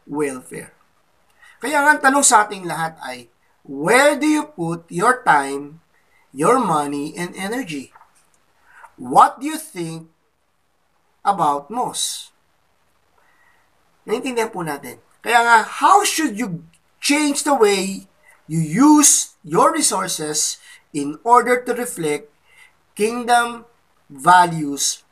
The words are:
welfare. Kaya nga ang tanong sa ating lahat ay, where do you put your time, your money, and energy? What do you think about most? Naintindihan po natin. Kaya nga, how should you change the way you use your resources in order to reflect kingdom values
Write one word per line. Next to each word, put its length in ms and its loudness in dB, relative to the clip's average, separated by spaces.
welfare. 680 -8
Kaya 220 -2
nga 140 4
ang 80 -8
tanong 200 4
sa 220 4
ating 220 -12
lahat 360 -6
ay, 240 -14
where 480 2
do 140 -2
you 260 0
put 340 -8
your 380 0
time, 560 0
your 320 2
money, 560 -4
and 160 -8
energy? 560 -10
What 480 2
do 80 -6
you 80 -8
think 500 -12
about 420 -2
most? 600 -8
Naintindihan 480 -4
po 80 -8
natin. 400 -10
Kaya 220 2
nga, 140 6
how 400 4
should 320 -4
you 240 -6
change 400 0
the 160 0
way 480 0
you 160 -2
use 800 4
your 320 2
resources 880 -4
in 320 -6
order 400 4
to 80 -4
reflect 560 -6
kingdom 720 -2
values 1040 0